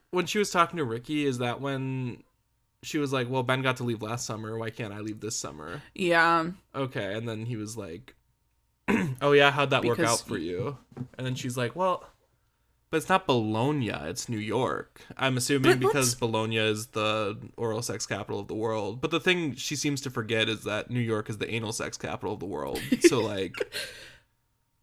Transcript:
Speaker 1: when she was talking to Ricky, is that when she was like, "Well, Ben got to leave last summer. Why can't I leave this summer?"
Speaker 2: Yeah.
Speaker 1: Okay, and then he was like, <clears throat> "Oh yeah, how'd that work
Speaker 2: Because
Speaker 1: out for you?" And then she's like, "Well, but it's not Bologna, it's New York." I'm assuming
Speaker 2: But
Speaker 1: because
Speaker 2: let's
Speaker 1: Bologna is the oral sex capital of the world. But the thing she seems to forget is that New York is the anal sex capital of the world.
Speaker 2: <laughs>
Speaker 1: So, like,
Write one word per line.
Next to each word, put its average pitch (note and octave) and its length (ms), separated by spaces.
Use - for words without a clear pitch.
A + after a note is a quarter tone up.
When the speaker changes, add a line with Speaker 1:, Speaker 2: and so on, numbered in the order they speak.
Speaker 1:
when F3+ 160
she G#3 140
was G3+ 100
talking F3 280
to D#3+ 60
Ricky, C3 420
is C3 120
that A#2+ 240
when C3 600
she - 140
was C#3 160
like, B2+ 160
"Well, C3 140
Ben C3 180
got B2+ 160
to B2+ 60
leave A#2 180
last A2+ 240
summer. A2 320
Why A2+ 140
can't G#2+ 220
I G#2 60
leave G#2+ 200
this G#2+ 180
summer?" D2+ 440
Speaker 2:
Yeah. E3+ 540
Speaker 1:
Okay, B2+ 380
and A2+ 160
then A2 160
he A#2+ 100
was G#2+ 220
like, G2 380
<clears throat> - 20
"Oh C#3+ 120
yeah, C#3+ 180
how'd C#3 180
that B2+ 160
work A#2 120
Speaker 2:
Because A#2 240
Speaker 1:
out - 60
for A2 100
you?" F2+ 400
And B2+ 80
then B2+ 100
she's B2+ 220
like, A#2+ 180
"Well, F3+ 320
but D#3+ 80
it's D3+ 120
not F#3 180
Bologna, A#2+ 640
it's D#2 400
New A#2 100
York." G#2+ 600
I'm C3 200
assuming C3+ 360
Speaker 2:
But B2+ 60
Speaker 1:
because C3 300
Speaker 2:
let's A#2+ 100
Speaker 1:
Bologna A2+ 380
is G#2+ 300
the G#2+ 500
oral A2+ 280
sex A2 240
capital G#2 320
of G2+ 80
the - 80
world. A2 460
But D#3 100
the E3 80
thing E3+ 360
she - 200
seems C#3 260
to C#3 80
forget A2 400
is G#2+ 140
that G#2 260
New B2 100
York A2+ 300
is G#2+ 80
the - 160
anal A2 200
sex - 240
capital F#2+ 360
of G#2+ 60
the F2 80
world. D2 340
Speaker 2:
<laughs> B3+ 100
Speaker 1:
So, D3 180
like, G2+ 560